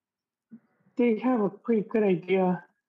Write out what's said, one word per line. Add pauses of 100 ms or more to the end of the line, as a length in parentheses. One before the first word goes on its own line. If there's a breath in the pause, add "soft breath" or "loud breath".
(960)
They
have
a
pretty
good
idea. (240)